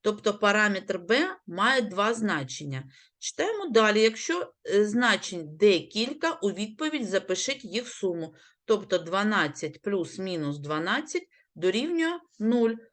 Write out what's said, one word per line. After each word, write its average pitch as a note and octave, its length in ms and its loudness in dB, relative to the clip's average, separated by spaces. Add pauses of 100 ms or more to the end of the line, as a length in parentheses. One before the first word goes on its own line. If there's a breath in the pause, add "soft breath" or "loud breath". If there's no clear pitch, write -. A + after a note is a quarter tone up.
Тобто G#3 380 0
параметр G3+ 600 2
b A3 280 2 (200)
має A3 360 2
два G3+ 320 0
значення. C#3+ 680 -4 (340 loud breath)
Читаємо G#4 480 -2
далі. G#3+ 360 6
Якщо, A3 500 0 (180)
е, G3+ 140 4
значень G3+ 720 -2
декілька, G#3+ 760 2
у G3+ 200 -2
відповідь A3 580 -6
запишіть F#3+ 560 -2
їх A3 240 -6
суму. E3+ 460 -6 (300 soft breath)
Тобто G3+ 340 0
дванадцять E3+ 840 0
плюс G3 360 -4
мінус D#3+ 400 -4
дванадцять F#3 720 -4 (260 soft breath)
дорівнює D#4+ 640 0 (200)
нуль. A3+ 360 2 (180)